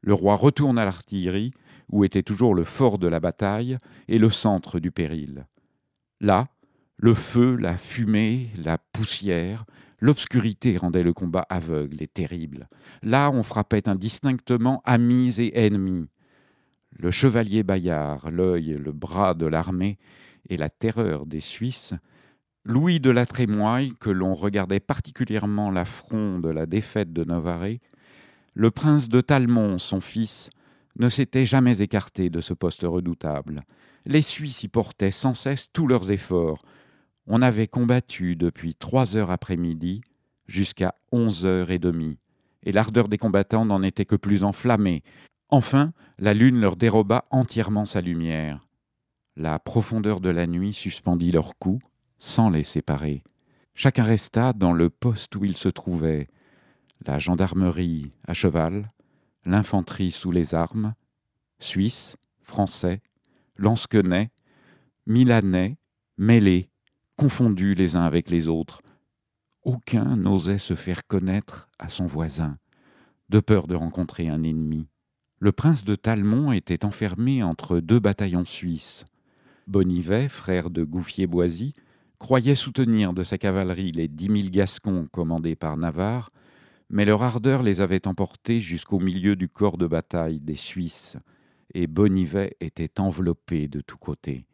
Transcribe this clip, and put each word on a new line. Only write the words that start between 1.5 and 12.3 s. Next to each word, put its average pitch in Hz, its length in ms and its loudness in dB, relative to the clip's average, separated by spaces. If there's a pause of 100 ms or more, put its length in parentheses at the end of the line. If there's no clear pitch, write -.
où 101 120 4
était 95 200 4
toujours 107 340 2
le 85 80 2
fort 107 340 2
de 90 80 0
la 82 140 0
bataille 104 580 -2 (300)
et 117 100 4
le 107 120 8
centre 95 500 0
du 85 100 -4
péril. 73 560 -6 (720)
Là, 101 300 4 (480)
le 113 180 6
feu, 120 400 4
la 90 220 -2
fumée, 110 800 0
la 82 220 -2
poussière, 101 840 -4 (360)
l'obscurité 113 760 2
rendaient 87 280 0
le 85 80 4
combat 87 380 -4
aveugle 76 520 -4
et 76 60 -10
terrible. 78 600 -10 (340)